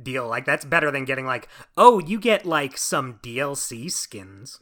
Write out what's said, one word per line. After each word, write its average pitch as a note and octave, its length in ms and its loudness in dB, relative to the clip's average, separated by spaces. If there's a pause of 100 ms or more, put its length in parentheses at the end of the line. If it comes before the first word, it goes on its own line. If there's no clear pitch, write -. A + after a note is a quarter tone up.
deal. B2+ 260 -6
Like, A#2+ 180 -4
that's D3 200 0
better D3+ 260 2
than C3+ 140 -4
getting, C3 220 -4
like, B2 200 -4 (300)
"Oh, A#3 220 10
you F3+ 200 -4
get, G#3+ 260 2
like, D3+ 320 -2
some C3 440 -4
D A#2+ 180 -8
L C#3+ 160 -2
C A#2+ 340 -8
skins." G2 720 -10